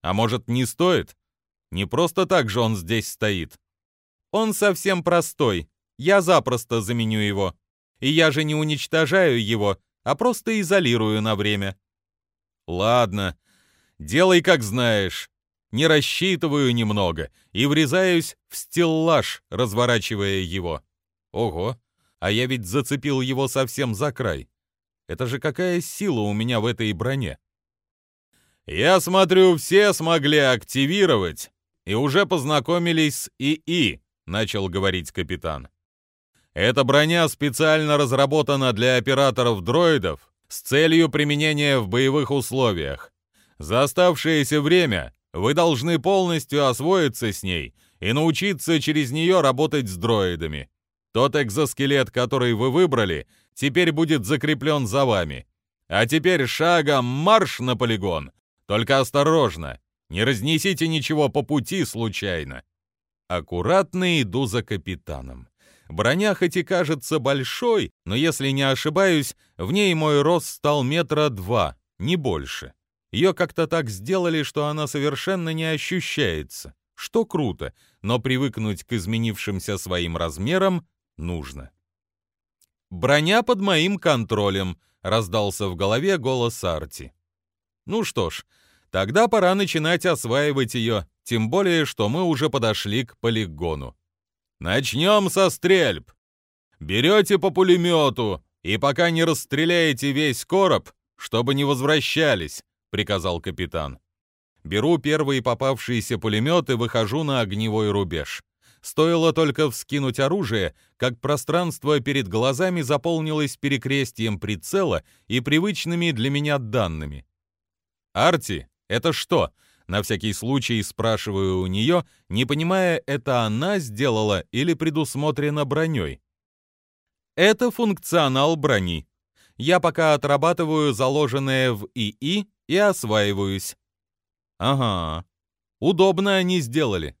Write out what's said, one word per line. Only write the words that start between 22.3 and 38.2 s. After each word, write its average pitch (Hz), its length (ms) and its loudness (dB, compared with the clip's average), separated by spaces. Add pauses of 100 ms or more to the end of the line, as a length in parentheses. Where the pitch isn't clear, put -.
я 117 140 2
ведь 123 200 -4
зацепил 135 560 -2
его 131 260 -2
совсем 127 460 -2
за 131 180 -2
край. 85 380 -4 (580)
Это 120 200 -6
же 123 120 -4
какая 175 420 -2
сила 160 400 -4
у 104 120 0
меня 113 260 0
в 104 60 -2
этой 113 280 -2
броне. 113 440 -4 (1300)
«Я 139 340 4
смотрю, 185 580 6
все 196 360 4
смогли 156 460 2
активировать 135 1120 0 (340)
и 95 80 -4
уже 143 320 2
познакомились 160 960 0
с - 160 -14
ии», 151 600 -2 (240)
начал 98 420 -4
говорить 92 440 -2
капитан. 80 580 -6 (840)
«Эта 135 300 2
броня 151 460 4
специально 151 680 0
разработана 139 760 2